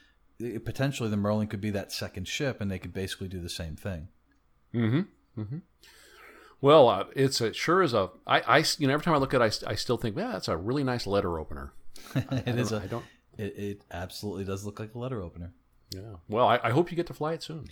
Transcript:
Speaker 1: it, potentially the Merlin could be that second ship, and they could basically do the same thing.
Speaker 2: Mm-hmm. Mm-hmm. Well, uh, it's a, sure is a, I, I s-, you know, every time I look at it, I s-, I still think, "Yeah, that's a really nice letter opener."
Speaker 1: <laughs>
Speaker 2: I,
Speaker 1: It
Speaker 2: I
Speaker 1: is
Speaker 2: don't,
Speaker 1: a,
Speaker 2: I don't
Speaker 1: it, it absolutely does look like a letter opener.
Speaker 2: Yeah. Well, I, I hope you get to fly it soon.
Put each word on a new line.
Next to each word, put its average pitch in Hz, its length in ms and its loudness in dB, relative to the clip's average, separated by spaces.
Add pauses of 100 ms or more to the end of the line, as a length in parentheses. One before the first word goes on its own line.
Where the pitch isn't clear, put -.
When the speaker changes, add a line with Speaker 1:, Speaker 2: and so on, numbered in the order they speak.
(380)
Speaker 1:
it, 113 260 -8
potentially 135 460 -2
the 104 60 0
Merlin 104 320 2
could 104 120 -6
be 107 100 -2
that 98 200 -4
second - 380 -8
ship, 139 320 -4
and 101 100 -4
they 95 80 -4
could 87 140 -12
basically 95 360 -6
do 90 120 -8
the 85 80 -8
same 82 260 -8
thing. 87 320 -8 (640)
Speaker 2:
Mm-hmm. 117 680 -2
Mm-hmm. 110 180 -8 (1000)
Well, 139 280 10
uh, 101 160 2 (100)
it's 135 260 2
a, 110 120 0
sure 180 300 2
is 151 120 2
a, 98 160 2 (160)
I, 131 140 4
I 123 200 6
s-, - 200 0
you 147 80 2
know, 131 40 4
every 151 120 0
time 170 100 4
I 147 40 6
look 135 160 0
at 131 60 6
it, 117 40 6
I 110 40 6
s-, - 160 -4
I 117 100 -4
still 117 220 0
think, 113 200 -2
"Yeah, 226 160 -4
that's - 160 -6
a 95 80 2
really 117 280 -2
nice 123 220 -2
letter 95 320 2
opener." 73 340 -8 (220)
Speaker 1:
<laughs> - 200 -10
Speaker 2:
I, 135 60 2 (160)
Speaker 1:
It 123 120 -4
Speaker 2:
I - 40 0
Speaker 1:
is 117 180 0
Speaker 2:
don't, 107 100 -2
Speaker 1:
a, 95 40 -8
Speaker 2:
I - 40 -8
don't 113 160 -6 (320)
Speaker 1:
it, 101 220 -8
it 101 320 -8
absolutely 95 540 -8
does 98 200 -6
look 104 160 -10
like 110 140 -12
a 120 40 -10
letter 120 240 -6
opener. 85 300 -12 (380)
Speaker 2:
Yeah. 98 260 -12 (120)
Well, 110 200 4
I, 117 140 6
I 117 80 2
hope 165 200 4
you 165 60 -10
get 170 100 -2
to - 80 -12
fly 151 200 -4
it 160 80 -8
soon. 160 300 -12